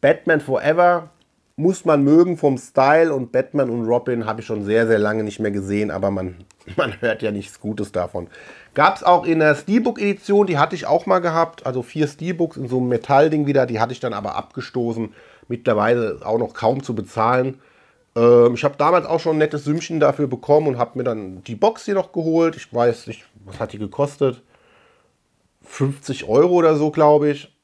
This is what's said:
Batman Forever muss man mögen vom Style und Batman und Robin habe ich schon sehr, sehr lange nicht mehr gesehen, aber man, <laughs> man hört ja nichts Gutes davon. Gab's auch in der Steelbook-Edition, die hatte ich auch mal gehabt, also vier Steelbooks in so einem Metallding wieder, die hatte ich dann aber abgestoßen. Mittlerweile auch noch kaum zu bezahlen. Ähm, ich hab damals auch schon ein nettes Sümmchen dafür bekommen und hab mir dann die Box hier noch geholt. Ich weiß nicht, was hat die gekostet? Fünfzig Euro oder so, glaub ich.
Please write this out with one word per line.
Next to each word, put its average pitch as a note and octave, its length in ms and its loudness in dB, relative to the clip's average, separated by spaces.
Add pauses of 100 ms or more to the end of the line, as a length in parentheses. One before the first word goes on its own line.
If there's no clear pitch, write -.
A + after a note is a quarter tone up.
Batman D3+ 400 2
Forever D#3+ 680 0 (460)
muss F3 300 -2
man D3 180 4
mögen E3 340 4
vom C#3 200 0
Style D3+ 580 2
und B2+ 160 -8
Batman C3 380 -2
und A#2 160 -4
Robin A#2+ 400 -2
habe A2 160 -6
ich - 40 -14
schon G#2 200 -6
sehr, A2+ 220 2
sehr A2+ 120 4
lange G#2+ 240 0
nicht G#2 160 -8
mehr G#2+ 120 -2
gesehen, G2+ 380 -4
aber F#2+ 220 -2
man, F#2 320 -8 (140)
<laughs> - 180 -16
man B2+ 240 -4
hört A#2 220 -4
ja G#2+ 100 -4
nichts G2+ 300 -10
Gutes G#2 320 -8
davon. F2+ 340 -6 (460)
Gab's D#3+ 300 2
auch F3+ 220 4
in D#3+ 140 0
der D3+ 160 4
Steelbook-Edition, G3+ 920 0
die E3 100 -2
hatte D#3+ 180 0
ich D3 100 -10
auch D#3+ 200 0
mal F#3 140 2
gehabt, E3 460 -2
also B2+ 160 -4
vier D3 280 -4
Steelbooks E3 480 -6
in C3+ 100 -8
so B2+ 120 -2
einem B2+ 100 0
Metallding C#3+ 560 2
wieder, C3+ 200 2
die A#2 140 -6
hatte A#2 140 -2
ich - 80 -12
dann A#2+ 100 -6
aber G2+ 240 -8
abgestoßen. A#2 760 -8 (340)
Mittlerweile A2+ 760 -2
auch A2+ 140 -2
noch A#2 140 -6
kaum C3+ 300 -2
zu B2+ 100 -8
bezahlen. B2 680 -2 (540)
Ähm, A#2+ 400 6
ich - 80 -8
hab C#3 140 -2
damals D#3+ 280 2
auch E3 140 -2
schon D#3+ 160 -2
ein D3+ 40 -2
nettes D3+ 240 -2
Sümmchen D#3 360 -4
dafür C#3+ 280 2
bekommen D3 400 0
und B2+ 100 -2
hab A#2 180 -4
mir B2 80 -6
dann G2+ 400 -8
die A#2 120 -10
Box G#3+ 300 -2
hier G3+ 100 -2
noch F#3+ 160 -4
geholt. D#3+ 440 0
Ich - 180 -20
weiß A#2 340 0
nicht, - 180 -16 (200)
was F#2+ 140 -18
hat A2 140 -8
die G#2 60 -16
gekostet? C3 640 -4 (1200)
Fünfzig - 640 -6
Euro D#3 260 4
oder E3 220 4
so, D3+ 160 0
glaub D3+ 320 4
ich. C#3+ 280 -4 (120)